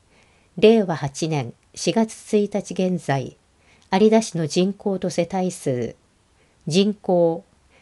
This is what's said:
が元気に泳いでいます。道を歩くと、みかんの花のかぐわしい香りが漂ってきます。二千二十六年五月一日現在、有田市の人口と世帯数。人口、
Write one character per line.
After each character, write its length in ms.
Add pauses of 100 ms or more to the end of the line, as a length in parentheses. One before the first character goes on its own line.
が 20
元 580
気 0
に 0
泳 60
い 20
で 0
い 0
ま 0
す。 0
道 0
を 40
歩 0
く 0
と、 20
み 20
か 0
ん 60
の 120
花 300
の 220 (120)
か 180
ぐ 20
わ 140
し 200
い 40
香 160
り 20
が 60
漂 0
っ 40
て 0
き 40
ま 20
す。 0
二 0
千 0
二 0
十 0
六 60
年 20
五 40
月 20
一 0
日 0
現 320
在、 320 (540)
有 180
田 120
市 160
の 100
人 260
口 260
と 100
世 240
帯 180
数。 440 (720)
人 260
口、 500 (380)